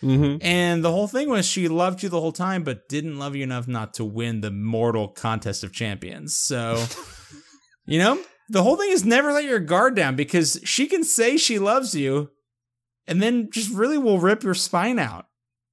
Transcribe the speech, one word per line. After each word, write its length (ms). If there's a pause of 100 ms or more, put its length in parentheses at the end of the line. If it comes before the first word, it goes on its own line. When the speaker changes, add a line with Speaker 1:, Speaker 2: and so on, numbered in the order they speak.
Speaker 1:
Mm-hmm. 400
Speaker 2:
And 420
the 80
whole 160
thing 220
was 160
she 220
loved 340
you 80
the 120
whole 100
time, 320
but 240
didn't 320
love 160
you 80
enough 240
not 280
to 100
win 360
the 100
mortal 580
contest 560
of 80
champions. 640
So, 480 (500)
Speaker 1:
<laughs> 500
Speaker 2:
you 140
know, 180 (320)
the 140
whole 140
thing 140
is 120
never 300
let 100
your 160
guard 360
down, 200
because 480
she 240
can 160
say 340
she 220
loves 340
you 360 (760)
and 140
then 300
just 200
really 260
will 220
rip 240
your 100
spine 440
out 280 (480)